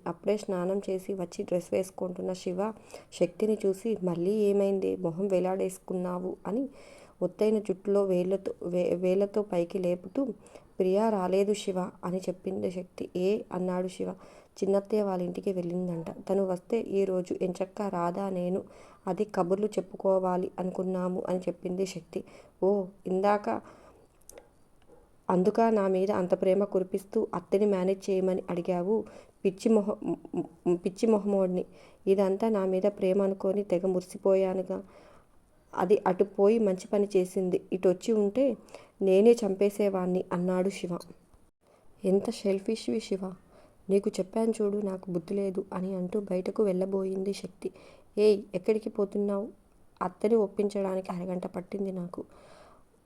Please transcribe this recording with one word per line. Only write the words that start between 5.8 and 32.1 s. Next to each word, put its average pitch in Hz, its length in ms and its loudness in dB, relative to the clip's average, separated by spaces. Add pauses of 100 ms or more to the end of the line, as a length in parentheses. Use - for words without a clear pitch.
అని 226 160 -2 (580)
ఒత్తైన 214 380 2
జుట్టులో 202 440 0
వేళ్ళతో, 190 480 0 (120)
వే-, 180 320 0
వేళ్ళతో 196 460 2
పైకి 185 380 -2
లేపుతూ, 180 420 -2 (520)
"ప్రియా 196 360 2
రాలేదు 196 440 2
శివ," 196 260 -4 (240)
అని 180 140 -4
చెప్పింది 190 540 -4
శక్తి. 180 440 -10
"ఏ?" 180 160 2 (220)
అన్నాడు 185 340 -2
శివ. 185 220 -6 (420)
"చిన్నత్తయ్య 196 520 0
వాళ్ళ 185 200 -2
ఇంటికి 180 280 -4
వెళ్ళిందంట. 175 580 -4 (100)
తను 196 260 0
వస్తే 185 340 -2 (120)
ఈరోజు 190 500 0
ఎంచక్కా 185 480 -4
రాధా 185 400 -2
నేను 180 300 -2 (480)
అది 190 160 -2
కబుర్లు 190 440 0
చెప్పుకోవాలి 185 920 0
అనుకున్నాము," 185 680 -2
అని 180 120 0
చెప్పింది 180 460 -4
శక్తి. 185 340 -10 (440)
"ఓ, 185 60 6 (380)
ఇందాక 202 400 2 (1800)
అందుకా 208 400 4
నా 208 180 2
మీద 190 240 2
అంత 185 220 0
ప్రేమ 190 300 2
కురిపిస్తూ 190 720 -2
అత్తని 196 320 0
మేనేజ్ 190 360 0
చేయమని 185 480 0
అడిగావు? 180 460 -2 (440)
పిచ్చి 190 300 -2
మొహ-, 208 300 2 (760)
పిచ్చి 185 340 0
మొహమోడ్ని. 196 560 2 (440)
ఇదంతా 196 420 4